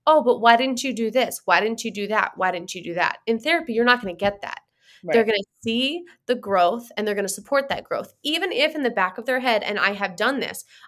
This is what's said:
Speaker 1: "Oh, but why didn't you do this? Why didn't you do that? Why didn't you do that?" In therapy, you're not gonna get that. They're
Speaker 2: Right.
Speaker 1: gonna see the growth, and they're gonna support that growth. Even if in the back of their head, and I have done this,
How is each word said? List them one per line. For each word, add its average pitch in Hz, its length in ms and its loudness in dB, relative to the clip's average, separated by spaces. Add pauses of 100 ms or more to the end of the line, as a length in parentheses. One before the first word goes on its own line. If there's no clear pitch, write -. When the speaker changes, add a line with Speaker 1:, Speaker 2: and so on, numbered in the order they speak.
Speaker 1:
"Oh, 311 160 6
but 240 160 2
why 233 180 8
didn't 254 260 0
you 262 100 -2
do 220 180 -2
this? 240 340 0
Why 180 160 4
didn't 220 220 -4
you 226 80 -4
do 202 160 -6
that? 214 300 0
Why 185 140 0
didn't 180 240 -8
you 180 80 -12
do 170 120 -8
that?" 170 220 0 (100)
In 226 120 2
therapy, 320 340 0
you're 226 120 2
not 247 160 4
gonna 190 140 -8
get 202 260 -2
that. - 180 -12 (440)
They're 180 180 4
Speaker 2:
Right. 208 60 2
Speaker 1:
gonna 208 160 0 (200)
see 262 400 -2 (240)
the 247 80 0
growth, 196 640 0
and 208 100 -2
they're 214 80 -2
gonna 202 140 -2
support 269 400 -2
that - 140 -4
growth. - 300 -6 (100)
Even 339 280 -2
if 302 220 0
in 311 100 -4
the 247 60 2
back 185 280 -2
of 226 80 -10
their 254 160 -2
head, 240 200 2
and 202 160 -4
I 196 160 0
have 196 220 -6
done 233 240 0
this, - 240 -8 (240)